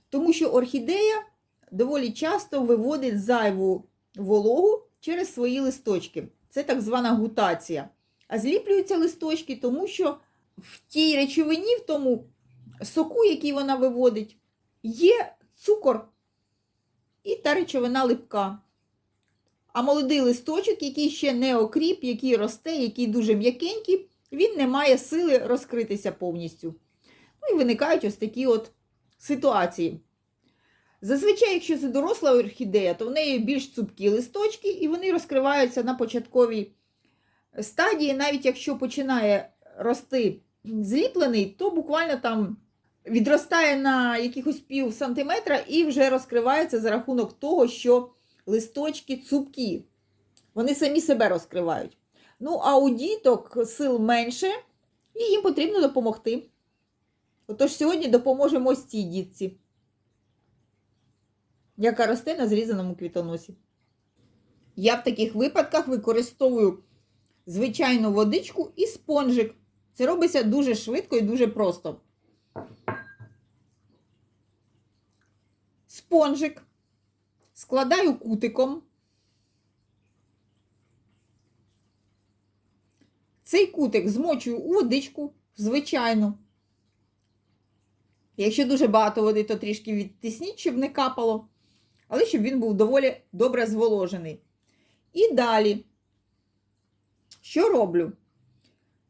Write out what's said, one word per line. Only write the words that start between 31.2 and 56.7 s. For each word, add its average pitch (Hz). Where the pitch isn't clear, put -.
якщо 330
це 269
доросла 285
орхідея, 202
то 220
в 240
неї 285
більш 254
цупкі 202
листочки, 403
і 320
вони 359
розкриваються 269
на 247
початковій 233
стадії. 302
Навіть 285
якщо 262
починає 247
рости 233
зліплений, 226
то 392
буквально 311
там 220
відростає 285
на 254
якихось 254
пів 262
сантиметра 285
і 320
вже 269
розкривається 254
за 220
рахунок 247
того, 285
що 247
листочки 262
цупкі. 269
Вони 254
самі 294
себе 233
розкривають. 175
Ну, 311
а 269
у 277
діток 254
сил 262
менше, 240
і 453
їм 415
потрібно 349
допомогти. 240